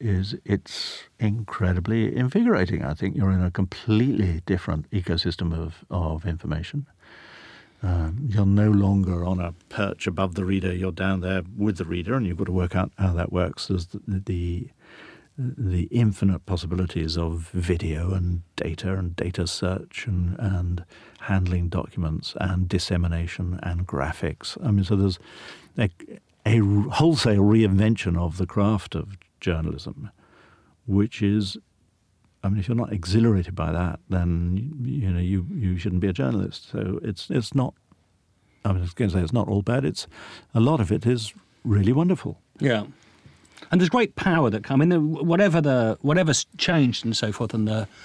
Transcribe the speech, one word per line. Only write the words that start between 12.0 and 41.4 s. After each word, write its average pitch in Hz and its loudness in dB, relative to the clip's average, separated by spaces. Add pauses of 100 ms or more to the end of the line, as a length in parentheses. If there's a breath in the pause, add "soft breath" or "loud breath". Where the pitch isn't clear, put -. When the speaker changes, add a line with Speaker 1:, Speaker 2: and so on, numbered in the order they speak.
Speaker 1:
and 127 0
you've 87 -4
got 98 -4
to 90 -4
work 90 0
out 92 0
how 95 2
that 87 -2
works. 87 -2
There's 87 -2
the, - -14
the, 87 -4 (680 loud breath)
the 104 -2
infinite 101 2
possibilities 87 -2
of 82 -4
video 87 -2
and 87 0 (160)
data 90 -4
and 87 -4
data 92 -4
search - -6
and, 90 -2
and 90 -2 (360 loud breath)
handling 90 0
documents 82 -4
and 92 0
dissemination 87 -2
and 87 -4
graphics. 76 -6 (100)
I 110 0
mean, 101 4
so 101 0
there's 95 2 (580 loud breath)
a, 107 2 (560)
a 110 4 (320)
wholesale 131 4
reinvention 104 4
of 87 -2
the 92 0
craft 104 0
of 85 -8 (220)
journalism, 80 -4 (760 soft breath)
which 101 2
is, 101 0 (840)
I 98 0
mean, 101 0
if 92 -4
you're 113 0
not 117 -2
exhilarated 92 2
by 82 -2
that, 85 -2 (100)
then, 90 0
y-, 123 -4
you 123 -2
know, 87 0
you, 90 0
you 98 -2
shouldn't 90 -2
be 101 0
a 95 0
journalist. 117 -4
So 101 -6
it's, 107 -8
it's 120 -2
not, 131 -2 (880)
I 104 0
mean, 95 2
I - -2
was 87 -6
gonna 107 0
say 92 2
it's 80 0
not 113 0
all 101 0
bad. 127 0
It's, - -4 (480 loud breath)
a 120 4
lot 139 4
of 92 2
it 104 0
is 117 -2 (300)